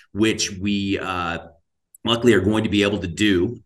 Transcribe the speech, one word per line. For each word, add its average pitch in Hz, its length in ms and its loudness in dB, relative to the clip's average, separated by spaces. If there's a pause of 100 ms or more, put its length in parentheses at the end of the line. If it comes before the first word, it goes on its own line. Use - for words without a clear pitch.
(100)
which 107 400 -2
we, 98 480 -4
uh, 87 400 -6 (680)
luckily 113 280 4
are 98 80 4
going 107 240 2
to 110 60 -4
be 101 120 4
able 101 160 2
to 92 80 -6
do. 95 600 0